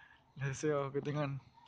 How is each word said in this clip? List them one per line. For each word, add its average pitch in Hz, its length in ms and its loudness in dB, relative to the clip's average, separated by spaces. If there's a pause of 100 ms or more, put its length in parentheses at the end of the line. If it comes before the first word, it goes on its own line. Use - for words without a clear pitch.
(360)
Les 135 120 -2
deseo 139 440 2
que 139 100 0
tengan 143 380 -2 (260)